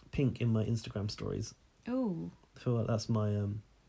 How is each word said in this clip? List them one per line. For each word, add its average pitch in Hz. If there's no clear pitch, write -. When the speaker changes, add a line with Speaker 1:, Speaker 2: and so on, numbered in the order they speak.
Speaker 1:
pink -
in 120
my 110
Instagram 107
stories. 101
Speaker 2:
Ooh. 190
Speaker 1:
I -
feel 123
like 113
that's 110
my, 107
um, 104